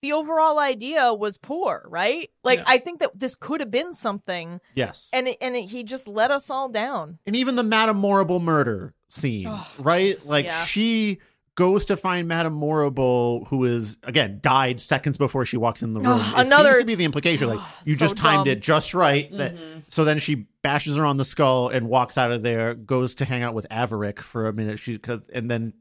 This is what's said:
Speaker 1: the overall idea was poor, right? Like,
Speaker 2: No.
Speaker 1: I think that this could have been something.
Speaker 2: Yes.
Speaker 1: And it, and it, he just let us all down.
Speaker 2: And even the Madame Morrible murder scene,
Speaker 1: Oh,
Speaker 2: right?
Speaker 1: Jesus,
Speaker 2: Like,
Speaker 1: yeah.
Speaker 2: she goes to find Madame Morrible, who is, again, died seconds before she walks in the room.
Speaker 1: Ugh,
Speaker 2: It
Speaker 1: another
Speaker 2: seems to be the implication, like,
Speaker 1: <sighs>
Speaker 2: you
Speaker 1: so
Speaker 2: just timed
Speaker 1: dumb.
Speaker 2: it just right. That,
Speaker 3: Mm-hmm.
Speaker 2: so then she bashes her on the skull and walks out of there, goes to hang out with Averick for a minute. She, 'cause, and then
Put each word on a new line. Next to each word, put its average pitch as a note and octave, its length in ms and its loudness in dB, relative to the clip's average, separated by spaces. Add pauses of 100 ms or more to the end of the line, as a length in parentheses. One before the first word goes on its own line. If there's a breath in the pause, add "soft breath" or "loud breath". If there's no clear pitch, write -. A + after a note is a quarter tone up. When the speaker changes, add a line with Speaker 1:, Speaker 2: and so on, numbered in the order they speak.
Speaker 1:
the C#4 100 -4
overall D#4 480 2
idea C4 540 0
was G#3 240 -4
poor, D#4+ 500 -6
right? G#3 420 -2 (140)
Like, B3+ 160 4
Speaker 2:
No. - 80 -6
Speaker 1:
I B3+ 120 6
think E4+ 200 -10
that - 180 -2
this B3 180 -6
could D#4 260 -6
have A3+ 100 -8
been D#4 220 -2
something. F3+ 680 -8 (140)
Speaker 2:
Yes. - 400 -6
Speaker 1:
And B3+ 160 0
it, B3 100 -6
and B3+ 160 -4
it, G#3+ 140 -6
he A#3+ 140 -10
just B3 260 -12
let G#3+ 200 2
us C#4 200 -2
all C4+ 180 -4
down. G#3+ 580 -6
Speaker 2:
And G3+ 120 -2
even B3+ 180 0
the B3 80 2
Madame A3 320 4
Morrible G3 460 4
murder C3+ 520 0 (140)
scene, A2 420 -4
Speaker 1:
Oh, G#2 160 -8 (140)
Speaker 2:
right? F3 340 2
Speaker 1:
Jesus, - 140 -10
Speaker 2:
Like, D3 200 0
Speaker 1:
yeah. E3 180 -2
Speaker 2:
she G#3+ 540 0 (360 soft breath)
goes F#3+ 300 4
to G3+ 100 2
find F3+ 320 -4
Madame E3 240 0
Morrible, C3+ 920 0
who C3+ 180 0
is, A#2 400 -2
again, A2+ 400 -2
died C3 380 2
seconds C#3+ 360 -2
before C3 280 0
she - 100 -6
walks A2+ 260 0
in A2+ 120 -4
the - 80 -4
room. B3 180 4
Speaker 1:
Ugh, A3 200 0
Speaker 2:
It B3+ 80 6
Speaker 1:
another C#4+ 260 8
Speaker 2:
seems B3 80 6
to B3 40 0
be A3+ 100 0
the F3 100 0
implication, D3 420 0
like, G#2+ 140 -4 (120)
Speaker 1:
<sighs> - 120 -20
Speaker 2:
you D3 100 2
Speaker 1:
so C3+ 120 -4
Speaker 2:
just G3+ 100 0
timed D3+ 300 2
Speaker 1:
dumb. C3+ 40 2
Speaker 2:
it A2+ 100 -2
just D3+ 320 0
right. D3 380 2
That, E3+ 240 -6
Speaker 3:
Mm-hmm. D#3+ 320 -16
Speaker 2:
so - 160 0
then D3+ 160 2
she C#3 280 -4 (160)
bashes C#3+ 340 -2
her D#3 80 2
on C#3+ 100 2
the C3+ 80 0
skull C3 460 2
and A#2+ 180 -2
walks B2 300 0
out A#2+ 160 2
of A#2 80 -4
there, A#2 320 -2
goes B2 420 -2
to - 80 -4
hang B2+ 200 -4
out A#2+ 100 -4
with A2 160 -6
Averick G#2 500 -4
for A2+ 280 -6
a A2 60 -4
minute. G#2+ 260 -4
She, A2+ 180 -8
'cause, A#2 240 -8 (100)
and A#2+ 180 -6
then A2+ 320 -2